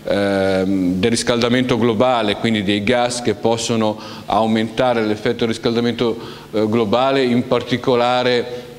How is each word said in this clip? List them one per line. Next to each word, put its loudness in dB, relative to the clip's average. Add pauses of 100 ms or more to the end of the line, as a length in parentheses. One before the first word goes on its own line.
ehm, 0
del 0
riscaldamento 0
globale, 2
quindi 0
dei 0
gas 0
che -2
possono -2 (240)
aumentare 0
l'effetto 0
del 0
riscaldamento, 0 (340)
eh, 2
globale, 2
in 2
particolare 0 (100)